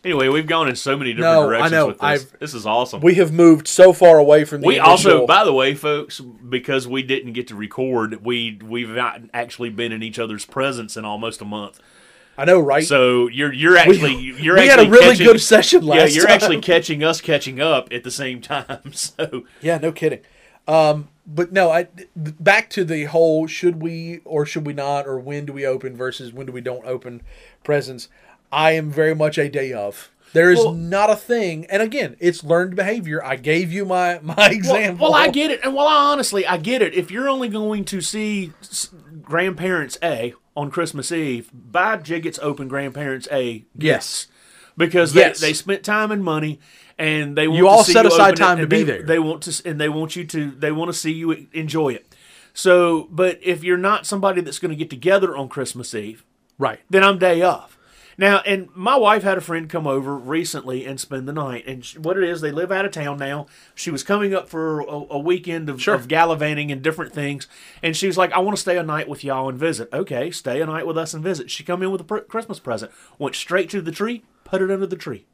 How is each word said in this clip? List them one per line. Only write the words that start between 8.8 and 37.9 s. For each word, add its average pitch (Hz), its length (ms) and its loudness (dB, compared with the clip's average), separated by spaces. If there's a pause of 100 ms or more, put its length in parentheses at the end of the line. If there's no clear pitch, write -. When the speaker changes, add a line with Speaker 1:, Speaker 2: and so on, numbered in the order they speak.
Speaker 1:
not 117 320 -6 (120)
actually 120 360 -10
been 113 240 -8
in 110 100 -10
each 113 160 -12
other's 110 260 -8
presence 127 520 -8
in 110 80 -12
almost 107 360 -10
a 104 40 -14
month. 104 340 -14 (580)
Speaker 2:
I 139 60 -6
know, 180 160 6
right? 147 240 0
Speaker 1:
So 123 460 2
you're, 135 240 -4
you're 156 200 4
Speaker 2:
We, 170 40 8
Speaker 1:
actually, 160 380 6
you're 156 420 0
Speaker 2:
we 190 100 8
had 262 120 10
a - 20 10
Speaker 1:
actually 202 80 8
Speaker 2:
really 254 220 10
Speaker 1:
catching, 220 160 4
Speaker 2:
good 226 120 8
session 214 460 6
last 151 120 4
Speaker 1:
yeah, 160 100 8
you're 151 180 4
Speaker 2:
time. - 100 6
Speaker 1:
actually 165 240 2
catching 165 420 0
us 160 200 0
catching 139 400 -2
up 151 320 0
at 120 100 -10
the 127 80 -10
same 127 300 -8
time. 139 460 -10
<laughs> 147 60 -18
So - 520 -8 (160)
Speaker 2:
Yeah, 165 160 -2
no 160 160 -4
kidding. 156 260 -4 (480)
Um, 151 400 2 (180)
but 170 280 -6
no, 180 180 4
I, 175 160 0 (300)
back 165 540 0
to 190 120 -4
the 156 220 -4
whole 160 420 2
should 165 340 -2
we 165 440 -10
or 147 200 -2
should 151 200 -8
we 143 80 -6
not, 143 340 -4
or 135 100 -6
when 143 280 -10
do 139 80 -12
we 139 120 -8
open 127 300 -6
versus 123 380 -10
when 131 120 -14
do 131 60 -12
we 123 80 -12
don't 123 260 -10
open 123 360 -12 (420)
presents. 131 460 -4 (420)
I 156 220 2
am 156 180 -4
very 156 240 0
much 151 240 -2
a 147 100 -2
day 135 240 -6
of. 101 380 -10 (220)
There 175 180 6
is 180 80 6
Speaker 1:
Well 214 140 2
Speaker 2:
not 185 360 0
a 208 60 2
thing. 190 560 -4
And 202 100 0
again, 220 380 -4
it's 170 240 0
learned 175 320 0
behavior. 185 480 -4
I 131 120 -4
gave 160 380 -2
you 202 100 -6
my, 180 360 -2
<laughs> 151 40 -18
my 156 140 -8
Speaker 1:
Well, 202 140 6
Speaker 2:
example. 196 580 0
Speaker 1:
well, 302 60 4
I 294 140 4
get 294 200 -2
it. 269 140 -4
And 269 100 -4
well, 285 140 0
I 294 240 4
honestly, 202 340 -2
I 175 120 -2
get 220 260 -2
it. 156 100 -2
If 170 160 -4
you're 240 180 -6
only 262 220 -4
going 214 360 -6
to 196 140 -8